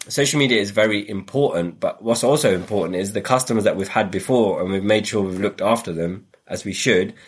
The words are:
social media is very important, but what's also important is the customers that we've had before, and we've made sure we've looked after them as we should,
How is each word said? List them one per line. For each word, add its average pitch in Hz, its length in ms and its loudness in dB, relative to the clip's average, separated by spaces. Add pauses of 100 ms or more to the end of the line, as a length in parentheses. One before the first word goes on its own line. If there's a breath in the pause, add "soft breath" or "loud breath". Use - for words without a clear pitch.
social 139 320 0
media 123 200 4
is 101 120 -2
very 107 360 2
important, 95 720 -2
but - 220 -4
what's 117 220 0
also 127 320 4
important 90 400 -2
is 98 180 -4
the 104 80 -4
customers 120 440 0
that 82 100 2
we've 95 120 -4
had 107 220 0
before, 95 520 2
and 92 100 -2
we've 98 120 -2
made 104 220 2
sure 107 160 -2
we've 92 180 -4
looked 101 220 -4
after 104 320 0
them 85 320 -6 (220)
as - 180 -8
we 98 80 -6
should, 92 400 2 (140 loud breath)